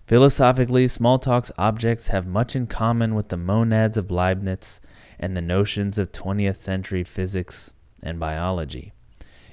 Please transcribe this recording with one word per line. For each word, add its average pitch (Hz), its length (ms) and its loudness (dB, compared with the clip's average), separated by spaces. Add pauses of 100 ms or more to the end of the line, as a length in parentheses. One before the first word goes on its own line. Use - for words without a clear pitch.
Philosophically, 127 840 4
small 123 320 2
talk's 123 360 -2
objects 113 520 0
have 92 180 0
much 107 300 -2
in 123 100 -2
common 113 480 0
with 107 140 -2
the 92 80 -4
monads 110 600 2
of 95 140 -4
Leibniz 92 680 -2 (400)
and 92 160 -4
the 87 60 -2
notions 101 560 0
of 95 120 -2
twentieth 98 500 -2
century 95 440 -4
physics - 680 -6 (280)
and 82 160 -8
biology. 80 720 -6 (600)